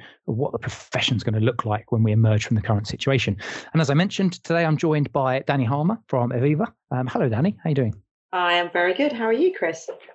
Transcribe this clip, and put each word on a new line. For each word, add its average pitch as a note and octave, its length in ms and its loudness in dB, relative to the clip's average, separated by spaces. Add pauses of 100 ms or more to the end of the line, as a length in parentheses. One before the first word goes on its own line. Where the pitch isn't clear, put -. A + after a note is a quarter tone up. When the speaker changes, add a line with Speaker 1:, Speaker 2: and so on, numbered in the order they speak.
(240)
Speaker 1:
what A#2 260 -4
the A#2 60 -4
profession's - 640 -4
gonna A2 180 -2
look A#2 240 0
like G#2+ 280 -4
when A2+ 100 2
we A2 100 4
emerge G#2+ 320 4
from - 120 -2
the G#2 80 2
current G#2 240 0
situation. B2+ 500 -2 (340)
And D#3+ 80 2
as D3+ 120 2
I - 20 2
mentioned, F#3 500 0
today E3+ 220 0
I'm D#3 120 2
joined D3+ 360 0
by C3+ 320 0
Danny C#3+ 180 2
Harmer D3 440 0
from B2 240 0
Aviva. C#3+ 340 2 (240)
Um, B2+ 160 -2
hello, C3+ 240 0
Danny. C#3+ 340 0
How E3 60 -2
you D3 60 0
doing? A#2 180 0 (400)
Speaker 2:
I F3 200 0
am F3 180 0
very F3+ 240 2
good. C#4 180 0
How A#3 120 -4
are A3+ 60 2
you, E4 220 2
Chris? E3 340 -4 (260)